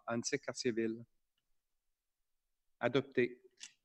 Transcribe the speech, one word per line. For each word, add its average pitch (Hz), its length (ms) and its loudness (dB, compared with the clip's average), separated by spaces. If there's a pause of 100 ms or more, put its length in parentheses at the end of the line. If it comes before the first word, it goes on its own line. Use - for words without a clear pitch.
Antique 117 360 -2
Quartier-Ville. 113 600 -2 (1800)
Adopté. 123 640 2 (440)